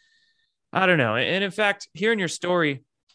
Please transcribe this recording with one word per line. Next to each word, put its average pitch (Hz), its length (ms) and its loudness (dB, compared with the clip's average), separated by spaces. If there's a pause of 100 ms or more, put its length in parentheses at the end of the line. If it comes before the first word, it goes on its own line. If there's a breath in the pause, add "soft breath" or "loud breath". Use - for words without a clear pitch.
(720)
I 185 140 0
don't 180 120 4
know. 113 160 2
And 135 300 0
in 190 80 -4
fact, 202 400 -2
hearing 214 260 0
your 180 100 -2
story, 165 540 -2 (320)